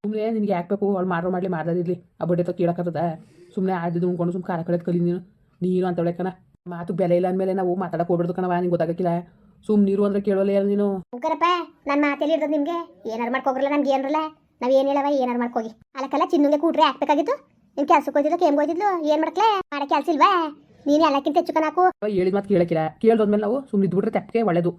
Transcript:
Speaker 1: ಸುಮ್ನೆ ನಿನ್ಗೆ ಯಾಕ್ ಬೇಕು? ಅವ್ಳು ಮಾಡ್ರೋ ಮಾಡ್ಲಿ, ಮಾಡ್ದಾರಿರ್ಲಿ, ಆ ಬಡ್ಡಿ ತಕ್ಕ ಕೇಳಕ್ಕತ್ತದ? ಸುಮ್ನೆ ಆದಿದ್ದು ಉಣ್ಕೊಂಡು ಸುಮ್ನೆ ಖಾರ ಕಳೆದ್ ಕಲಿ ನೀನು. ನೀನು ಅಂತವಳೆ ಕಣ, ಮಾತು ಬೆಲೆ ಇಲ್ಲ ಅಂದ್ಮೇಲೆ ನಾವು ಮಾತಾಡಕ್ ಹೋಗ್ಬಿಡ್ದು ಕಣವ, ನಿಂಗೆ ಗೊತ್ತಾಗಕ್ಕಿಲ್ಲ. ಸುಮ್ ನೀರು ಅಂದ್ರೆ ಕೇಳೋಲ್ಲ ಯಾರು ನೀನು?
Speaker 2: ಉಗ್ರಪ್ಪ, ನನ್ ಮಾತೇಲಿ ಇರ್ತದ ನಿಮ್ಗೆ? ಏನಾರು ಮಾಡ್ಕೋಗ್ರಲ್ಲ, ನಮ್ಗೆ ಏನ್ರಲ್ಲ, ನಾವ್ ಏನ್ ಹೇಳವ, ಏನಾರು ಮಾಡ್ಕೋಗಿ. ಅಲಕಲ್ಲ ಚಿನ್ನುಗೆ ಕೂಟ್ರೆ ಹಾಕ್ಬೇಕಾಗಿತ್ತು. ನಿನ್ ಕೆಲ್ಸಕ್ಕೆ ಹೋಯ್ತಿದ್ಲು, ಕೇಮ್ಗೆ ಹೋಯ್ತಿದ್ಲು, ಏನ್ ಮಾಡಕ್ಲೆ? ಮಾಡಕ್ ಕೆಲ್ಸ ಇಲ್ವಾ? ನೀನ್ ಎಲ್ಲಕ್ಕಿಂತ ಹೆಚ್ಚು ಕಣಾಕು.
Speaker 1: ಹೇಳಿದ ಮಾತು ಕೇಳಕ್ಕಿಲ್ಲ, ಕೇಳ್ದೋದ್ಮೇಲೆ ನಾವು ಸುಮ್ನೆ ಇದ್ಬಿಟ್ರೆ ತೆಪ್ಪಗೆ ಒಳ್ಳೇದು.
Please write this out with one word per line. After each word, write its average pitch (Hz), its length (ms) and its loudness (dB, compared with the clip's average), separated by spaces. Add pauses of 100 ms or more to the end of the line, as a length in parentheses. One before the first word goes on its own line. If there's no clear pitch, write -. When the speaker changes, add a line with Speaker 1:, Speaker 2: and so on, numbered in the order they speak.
Speaker 1:
ಸುಮ್ನೆ 214 200 -2 (120)
ನಿನ್ಗೆ 202 160 0
ಯಾಕ್ 175 200 -2
ಬೇಕು? 202 140 -2 (100)
ಅವ್ಳು 185 160 -2
ಮಾಡ್ರೋ 175 220 -2
ಮಾಡ್ಲಿ, 180 220 -4
ಮಾಡ್ದಾರಿರ್ಲಿ, 170 400 -2 (240)
ಆ - 40 -4
ಬಡ್ಡಿ 175 200 0
ತಕ್ಕ 175 140 -6
ಕೇಳಕ್ಕತ್ತದ? 170 440 -2 (520)
ಸುಮ್ನೆ 185 180 -2
ಆದಿದ್ದು 170 380 -2
ಉಣ್ಕೊಂಡು 175 240 -2
ಸುಮ್ನೆ 185 140 -6
ಖಾರ 170 200 -4
ಕಳೆದ್ 175 180 -2
ಕಲಿ 175 200 0
ನೀನು. 175 140 0 (400)
ನೀನು 185 300 0
ಅಂತವಳೆ 170 280 -2
ಕಣ, 180 100 -4 (440)
ಮಾತು 170 280 -8
ಬೆಲೆ 175 180 4
ಇಲ್ಲ 180 120 0
ಅಂದ್ಮೇಲೆ 190 300 0
ನಾವು 180 120 0 (100)
ಮಾತಾಡಕ್ 170 280 -4
ಹೋಗ್ಬಿಡ್ದು 175 280 0
ಕಣವ, 180 140 -2
ನಿಂಗೆ 175 220 0
ಗೊತ್ತಾಗಕ್ಕಿಲ್ಲ. 170 380 -2 (540)
ಸುಮ್ 208 180 4
ನೀರು 196 240 2
ಅಂದ್ರೆ 202 200 0
ಕೇಳೋಲ್ಲ 196 280 2
ಯಾರು 196 160 2
ನೀನು? 202 140 0 (300)
Speaker 2:
ಉಗ್ರಪ್ಪ, 311 300 -2 (420)
ನನ್ 285 180 2
ಮಾತೇಲಿ 285 300 0
ಇರ್ತದ 294 200 -2
ನಿಮ್ಗೆ? 302 200 -2 (360)
ಏನಾರು 233 240 -4
ಮಾಡ್ಕೋಗ್ರಲ್ಲ, 269 400 -2
ನಮ್ಗೆ 277 200 2
ಏನ್ರಲ್ಲ, 277 240 -2 (420)
ನಾವ್ 254 180 2
ಏನ್ 269 100 0
ಹೇಳವ, 285 220 0 (100)
ಏನಾರು 247 220 -2
ಮಾಡ್ಕೋಗಿ. 233 280 -6 (260)
ಅಲಕಲ್ಲ 277 340 -2
ಚಿನ್ನುಗೆ 294 320 4
ಕೂಟ್ರೆ 311 240 4
ಹಾಕ್ಬೇಕಾಗಿತ್ತು. 294 480 0 (400)
ನಿನ್ 277 160 -2
ಕೆಲ್ಸಕ್ಕೆ 294 240 2
ಹೋಯ್ತಿದ್ಲು, 302 280 0
ಕೇಮ್ಗೆ 285 160 4
ಹೋಯ್ತಿದ್ಲು, 339 300 0 (220)
ಏನ್ 311 100 2
ಮಾಡಕ್ಲೆ? 330 260 0 (240)
ಮಾಡಕ್ 277 220 -6
ಕೆಲ್ಸ 285 200 0
ಇಲ್ವಾ? 320 160 6 (560)
ನೀನ್ 294 220 4
ಎಲ್ಲಕ್ಕಿಂತ 285 320 0
ಹೆಚ್ಚು 330 180 -6
ಕಣಾಕು. 311 240 0 (360)
Speaker 1:
ಹೇಳಿದ 185 160 0
ಮಾತು 196 180 -2
ಕೇಳಕ್ಕಿಲ್ಲ, 170 320 2 (180)
ಕೇಳ್ದೋದ್ಮೇಲೆ 214 440 4
ನಾವು 247 120 -2 (120)
ಸುಮ್ನೆ 196 180 2
ಇದ್ಬಿಟ್ರೆ 202 300 -2
ತೆಪ್ಪಗೆ 226 320 -2
ಒಳ್ಳೇದು. 170 280 2